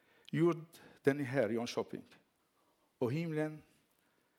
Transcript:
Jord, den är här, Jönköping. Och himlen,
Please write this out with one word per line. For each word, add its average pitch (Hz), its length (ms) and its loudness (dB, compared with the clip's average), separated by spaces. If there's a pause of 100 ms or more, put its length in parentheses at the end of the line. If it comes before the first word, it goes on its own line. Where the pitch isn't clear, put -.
(320)
Jord, 160 340 2 (360)
den 139 180 4
är 143 40 -2
här, 127 260 2
Jönköping. 117 540 -4 (920)
Och 123 160 0
himlen, 156 480 -2 (760)